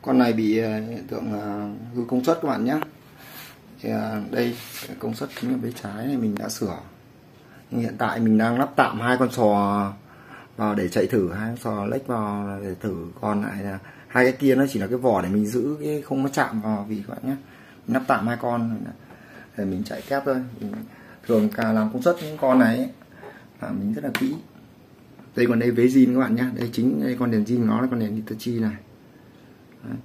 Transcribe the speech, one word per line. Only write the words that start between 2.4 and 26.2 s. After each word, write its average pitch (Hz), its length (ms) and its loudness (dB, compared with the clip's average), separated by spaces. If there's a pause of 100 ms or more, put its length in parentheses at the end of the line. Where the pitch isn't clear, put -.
các 156 60 -2
bạn 110 160 -2
nhé. 135 120 2 (1040)
Thì, 110 80 -4
ờ, 107 300 -4 (100)
đây, 120 240 -2 (440)
công 113 160 -6
suất 139 140 -8 (120)
chính 120 100 -2
là 131 120 0
bên 117 100 -6 (100)
trái 107 240 -8
này 139 100 -2
mình 110 220 0
đã 107 100 -6
sửa. 98 280 -4 (960)
Nhưng 120 100 -2
hiện 113 180 -2
tại 117 220 0
mình 110 180 6
đang 117 200 4
lắp 143 180 0
tạm 110 240 4
hai 123 160 2
con 123 160 2
sò 101 600 4 (640)
vào 107 180 0
để 92 140 0
chạy 95 180 2
thử, 95 260 2
hai 107 160 -4
con 117 80 -6
sò 107 280 -4
lếch 123 220 -4
vào 104 560 -4
để 95 180 -6
thử. 90 260 -4 (140)
Còn 104 220 0
lại 101 200 -6
là 98 160 -6 (300)
hai 123 160 4
cái 127 80 6
kia 131 220 4
nó 135 140 4
chỉ 117 100 -4
là 98 80 -2
cái 123 120 -2
vỏ 113 240 4
để 90 60 -2
mình 104 180 2
giữ 123 380 -2
cái 151 180 -4
không 135 200 -2
nó 139 60 0
chạm 113 320 0
vào 104 280 -2
vì 107 80 -4
các 101 120 -8
bạn - 220 -6
nhé. 135 60 -2 (500)
Mình 113 80 0
lắp 127 120 0
tạm 110 200 2
hai 117 140 0
con 117 360 -2 (840)
để 101 60 -2
mình 95 200 -2
chạy - 240 -8
test 139 160 -2
thôi. 135 120 0 (240)
Mình 104 120 -8 (540)
thường 107 220 4
cả 113 240 0
làm 110 200 2
công 123 100 -4
suất 175 200 4
những 151 160 -8
con 131 200 6
này 113 180 6
ấy, 127 120 -2 (720)
là 104 80 -8
mình 104 240 -2
rất 143 120 -4
là 135 60 -4 (100)
kỹ. 135 140 -2 (1000)
Đây 120 100 4
còn 117 120 4
đây 120 120 4
vế 117 140 4
zin 127 300 8
các 131 60 4